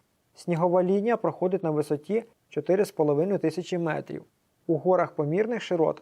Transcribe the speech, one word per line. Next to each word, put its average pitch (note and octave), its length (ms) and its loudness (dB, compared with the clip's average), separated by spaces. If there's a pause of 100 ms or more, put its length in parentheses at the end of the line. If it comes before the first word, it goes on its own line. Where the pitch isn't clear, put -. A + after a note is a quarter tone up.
(340)
снігова F3 500 2
лінія G3+ 340 2
проходить F#3 460 -2
на D#3+ 80 0
висоті D3+ 540 -2 (240)
чотири F3+ 360 0
з - 60 -8
половиною D#3 480 2
тисячі E3 380 -2
метрів, D3+ 460 -4 (440)
у E3 100 0
горах F3 340 2
помірних F#3 500 -2
широт D#3 400 0